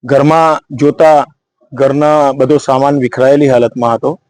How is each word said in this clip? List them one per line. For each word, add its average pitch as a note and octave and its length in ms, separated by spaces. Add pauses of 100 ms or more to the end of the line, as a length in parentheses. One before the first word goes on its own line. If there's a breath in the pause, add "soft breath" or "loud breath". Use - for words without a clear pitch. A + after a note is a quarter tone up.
ઘરમાં D3+ 720
જોતા D3 500 (480)
ઘરના C#3 580
બધો C#3 260
સામાન C#3 420
વિખરાયેલી C3 480
હાલતમાં A#2+ 460
હતો C3 260 (100)